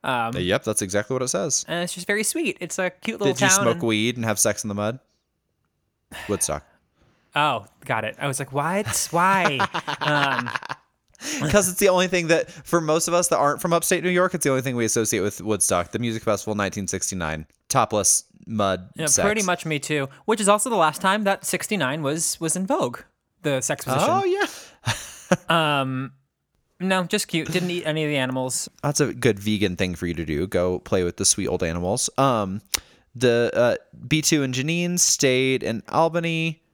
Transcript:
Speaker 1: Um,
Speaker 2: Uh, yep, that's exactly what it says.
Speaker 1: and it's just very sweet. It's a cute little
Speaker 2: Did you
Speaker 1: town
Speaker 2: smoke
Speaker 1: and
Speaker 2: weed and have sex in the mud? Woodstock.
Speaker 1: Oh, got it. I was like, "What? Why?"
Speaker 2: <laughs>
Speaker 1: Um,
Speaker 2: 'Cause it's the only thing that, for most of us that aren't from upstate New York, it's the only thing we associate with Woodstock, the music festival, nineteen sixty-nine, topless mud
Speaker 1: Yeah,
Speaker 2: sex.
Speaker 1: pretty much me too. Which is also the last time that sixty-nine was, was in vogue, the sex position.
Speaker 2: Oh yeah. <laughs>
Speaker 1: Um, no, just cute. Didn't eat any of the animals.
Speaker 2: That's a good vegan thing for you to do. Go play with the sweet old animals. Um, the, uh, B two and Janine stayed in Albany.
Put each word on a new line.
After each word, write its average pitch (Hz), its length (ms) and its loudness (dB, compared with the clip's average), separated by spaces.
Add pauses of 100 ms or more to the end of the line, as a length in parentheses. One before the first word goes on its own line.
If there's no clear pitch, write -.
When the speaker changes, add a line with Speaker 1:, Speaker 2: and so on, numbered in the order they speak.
Speaker 1:
Um, 117 320 -2
Speaker 2:
Uh, 92 40 -2
yep, 92 240 0
that's 107 180 -2
exactly 101 320 -2
what 127 80 -2
it 127 60 -2
says. 143 400 -2
Speaker 1:
and 170 160 -4
it's 175 100 -8
just 175 140 -10
very 214 160 0
sweet. 285 360 -2
It's 175 200 -6
a 185 100 0
cute - 300 -8
little 202 160 0
Speaker 2:
Did - 60 -2
you 196 80 4
Speaker 1:
town 190 120 4
Speaker 2:
smoke 113 160 4
Speaker 1:
and 175 60 -4
Speaker 2:
weed 113 320 2
and 117 100 -4
have 107 140 0
sex - 240 2
in 113 60 -6
the 101 40 -4
mud? 107 260 -2 (1300)
Woodstock. 78 360 -2 (720)
Speaker 1:
Oh, 143 300 0 (200)
got 113 180 -2
it. 110 160 -6
I 143 80 -2
was 135 120 -4
like, 135 120 -10
"What? 165 600 -2
Why?" 170 480 2 (240)
Speaker 2:
<laughs> 143 180 -8
Speaker 1:
Um, 135 480 0 (1000)
Speaker 2:
'Cause 190 180 4
it's 180 120 -4
the 196 100 6
only 180 180 4
thing 175 200 0
that, - 240 2
for 170 280 -2
most 160 280 2
of 170 80 0
us 175 140 2
that 151 80 2
aren't 143 240 2
from 170 120 0
upstate 170 300 2
New 180 80 0
York, 180 240 2
it's - 80 -4
the 143 80 2
only 131 100 2
thing 127 140 -4
we 117 100 2
associate 107 360 0
with 98 200 -2
Woodstock, 95 500 0
the 113 80 -6
music 113 240 -2
festival, 107 320 -2
nineteen 98 320 -2
sixty-nine, 82 600 -4 (220)
topless 107 540 2 (220)
mud 95 500 0
Speaker 1:
Yeah, 156 120 -4
Speaker 2:
sex. - 180 2
Speaker 1:
pretty 214 160 2
much 180 240 -2
me 151 140 -2
too. 139 300 -2 (160)
Which 214 140 2
is 202 80 2
also 208 220 4
the 233 80 0
last 156 240 4
time 202 220 2
that 196 200 0
sixty-nine 160 600 -2
was, 160 360 -2
was 165 160 -2
in 185 120 -2
vogue, 151 320 0 (420)
the 135 200 0
sex - 220 -4
position. 143 260 2
Speaker 2:
Oh 381 160 2
yeah. 392 200 0 (400)
<laughs> - 80 0 (560)
Speaker 1:
Um, 139 640 0 (680)
no, 185 240 0
just 202 240 -2
cute. 160 240 -2
Didn't 180 200 0
eat 175 140 -4
any 156 180 0
of 147 60 0
the 147 80 0
animals. 131 520 -2 (140)
Speaker 2:
That's 143 160 0
a 131 140 2
good 110 260 2
vegan 101 360 0
thing 90 200 -2
for 90 120 -6
you 85 60 -2
to 80 120 -4
do. 78 220 -2
Go 90 320 0
play 92 240 0
with 87 140 -2
the 98 80 -2
sweet 92 220 0
old 87 160 -2
animals. 87 540 -2
Um, 107 440 0 (540)
the, 120 380 4
uh, 117 220 4 (320)
B 156 140 2
two 151 220 2
and 127 100 -2
Janine 170 460 -2
stayed 131 640 4
in 110 260 -4
Albany. 165 720 0 (120)